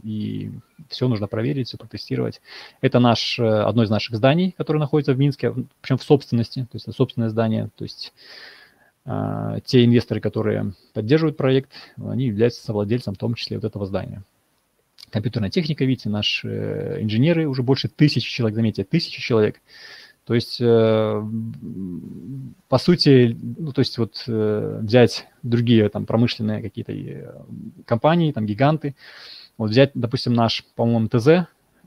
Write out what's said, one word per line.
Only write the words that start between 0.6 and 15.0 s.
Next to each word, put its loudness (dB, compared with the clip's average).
все -2
нужно -2
проверить, -4
все -14
протестировать. -8
Это 2
наш, 2
э, 0
одно 2
из 0
наших -2
зданий, 2
которое -2
находится 0
в -2
Минске, 0
в-, -6
причем -2
в -18
собственности. 2
То -10
есть -16
это -12
собственное 0
здание. 0
То -14
есть, -14
а, -6
те 4
инвесторы, 2
которые -4
поддерживают 0
проект, 0
они -4
являются 0
совладельцем -2
в -14
том -4
числе -10
вот -6
этого -8
здания. -8